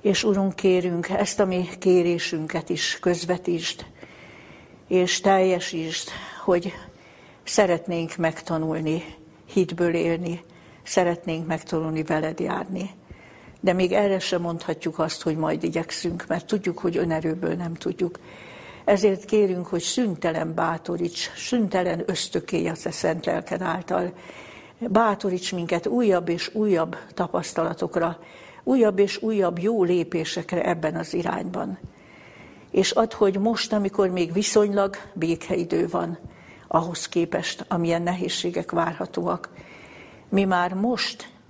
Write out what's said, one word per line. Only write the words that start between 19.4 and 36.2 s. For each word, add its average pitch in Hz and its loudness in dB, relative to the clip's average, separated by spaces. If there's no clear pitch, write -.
hogy 170 -2
szüntelen 165 -2
bátoríts, 170 -2
szüntelen 180 0
ösztökélj 170 -2
a 165 -2
te 170 -4
szent 165 0
lelked 170 -2
által. 180 -2
Bátoríts 202 0
minket 170 -2
újabb 190 2
és 170 -4
újabb 175 2
tapasztalatokra, 170 -2
újabb 220 4
és 202 2
újabb 196 0
jó 208 2
lépésekre 170 0
ebben 165 0
az 165 -6
irányban. 180 -4
És - 4
add, 226 2
hogy 196 2
most, 220 0
amikor 196 2
még 175 0
viszonylag 202 2
békeidő 170 0
van, 170 -4